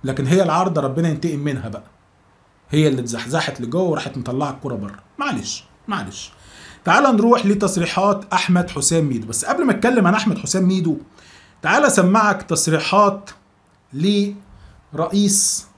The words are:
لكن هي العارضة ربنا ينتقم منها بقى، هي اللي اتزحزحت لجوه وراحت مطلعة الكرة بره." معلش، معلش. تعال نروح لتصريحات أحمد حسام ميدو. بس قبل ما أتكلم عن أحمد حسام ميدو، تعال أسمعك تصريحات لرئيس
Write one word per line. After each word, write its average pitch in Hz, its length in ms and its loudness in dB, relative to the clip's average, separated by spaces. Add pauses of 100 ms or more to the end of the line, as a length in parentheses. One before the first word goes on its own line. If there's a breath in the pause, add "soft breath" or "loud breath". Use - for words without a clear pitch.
لكن 131 240 -2
هي 180 160 4
العارضة 165 380 0
ربنا 156 280 -2
ينتقم 151 300 -4
منها 131 300 -4
بقى، - 140 -12 (840)
هي 156 180 4
اللي 131 140 0
اتزحزحت 117 600 -6
لجوه 139 220 -2
وراحت 143 340 -4
مطلعة 131 340 -4
الكرة 135 240 -8
بره." 101 240 -10 (200)
معلش، 202 440 -6 (240)
معلش. 180 440 -8 (540 loud breath)
تعال 208 180 4
نروح 233 420 2
لتصريحات 202 880 0
أحمد 175 360 0
حسام 160 360 0
ميدو. 113 220 -4
بس - 180 -6
قبل 349 200 0
ما 247 60 4
أتكلم 233 360 2
عن 185 60 4
أحمد 214 240 0
حسام - 260 -2
ميدو، 180 340 2 (640 loud breath)
تعال 208 220 4
أسمعك 202 580 4
تصريحات 185 880 2 (640)
لرئيس 202 1700 -2 (100)